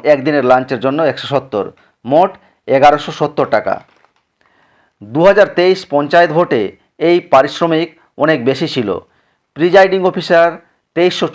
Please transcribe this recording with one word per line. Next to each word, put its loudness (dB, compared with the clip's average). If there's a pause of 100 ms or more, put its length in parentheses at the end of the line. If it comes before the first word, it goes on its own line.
(140)
একদিনের -2
লাঞ্চের -2
জন্য -2 (120)
একশো -10
সত্তর, -4 (400)
মোট 2 (360)
এগারোশো 2
সত্তর -2
টাকা। -2 (1300)
দু -4
হাজার 4 (100)
তেইশ 2 (140)
পঞ্চায়েত 2
ভোটে 0 (380)
এই 2 (160)
পারিশ্রমিক 0 (360)
অনেক 0 (100)
বেশি -2
ছিল। -4 (680)
প্রিজাইডিং 2
অফিসার 0 (460)
তেইশশো -2